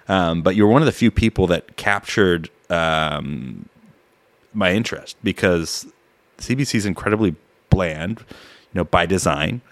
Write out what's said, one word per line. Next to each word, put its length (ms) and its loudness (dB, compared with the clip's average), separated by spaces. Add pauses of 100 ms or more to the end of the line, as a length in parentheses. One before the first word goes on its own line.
um, 360 0
but 120 2
you 100 4
were 60 6
one 120 6
of 40 2
the 60 2
few 180 2
people 380 2
that 280 -4
captured 760 0 (200)
um, 960 -4 (840)
my 180 2
interest 500 -4
because 640 0 (520)
C 160 -6
B 100 -2
C 140 -2
is 80 -2
incredibly 480 0 (340)
bland, 560 -2 (480)
you 60 -4
know, 60 0
by 200 2
design, 560 0 (120)